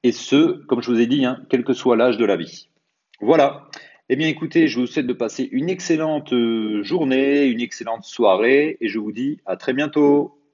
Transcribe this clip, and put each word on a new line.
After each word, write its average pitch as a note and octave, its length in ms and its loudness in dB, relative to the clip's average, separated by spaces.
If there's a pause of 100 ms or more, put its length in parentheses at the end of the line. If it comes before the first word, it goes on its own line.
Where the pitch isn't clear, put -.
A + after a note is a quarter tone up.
Et B2 80 4
ce, D3+ 560 0
comme A#2+ 160 -2
je B2 80 -6
vous A#2 100 2
ai A#2 60 4
dit, C3+ 180 0
hein, B2+ 240 -4
quel B2 160 0
que B2+ 100 0
soit B2 220 2
l'âge A#2+ 200 2
de A2+ 80 0
la G2 120 2
vie. - 320 -10 (520)
Voilà. C#3+ 480 2 (400)
Eh C3 80 0
bien, D#3 100 -2
écoutez, D#3 400 0
je A#2+ 140 -2
vous B2 80 -2
souhaite C#3 180 -4
de B2 60 -4
passer A#2+ 400 -6
une C#3+ 180 -2
excellente, D#3 640 -4
euh, A2+ 500 0
journée, C#3 640 0
une A#2+ 140 0
excellente A2+ 420 -10
soirée A#2+ 800 2
et A2+ 80 -4
je G2+ 100 -6
vous G#2+ 140 -8
dis C3 340 -6
à F#2+ 100 -4
très - 160 -6
bientôt. D3 680 0 (140)